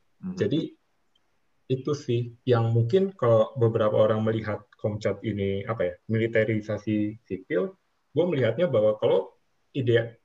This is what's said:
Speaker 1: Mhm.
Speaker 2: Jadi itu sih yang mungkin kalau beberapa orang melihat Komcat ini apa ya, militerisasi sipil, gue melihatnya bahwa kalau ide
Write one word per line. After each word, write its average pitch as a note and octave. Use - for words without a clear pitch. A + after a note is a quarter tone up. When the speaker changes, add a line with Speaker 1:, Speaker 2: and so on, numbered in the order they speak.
Speaker 1:
Mhm. F#2
Speaker 2:
Jadi D3+
itu C3
sih A#2+
yang A2+
mungkin A#2+
kalau A2+
beberapa A2
orang A2
melihat G#2
Komcat G#2+
ini G2
apa A2+
ya, -
militerisasi A2
sipil, F3
gue D#3
melihatnya C#3+
bahwa G#2+
kalau -
ide A#2